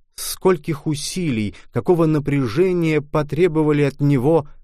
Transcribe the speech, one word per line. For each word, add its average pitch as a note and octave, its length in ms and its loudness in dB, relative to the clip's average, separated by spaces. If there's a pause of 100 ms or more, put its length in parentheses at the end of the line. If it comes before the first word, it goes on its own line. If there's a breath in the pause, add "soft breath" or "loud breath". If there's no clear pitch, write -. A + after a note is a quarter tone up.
(160)
скольких - 680 -2
усилий, C#3+ 720 -4 (160 loud breath)
какого E3 340 2
напряжения D#3 960 0
потребовали D3+ 840 0
от C#3 180 -2
него C#3+ 480 2 (140 soft breath)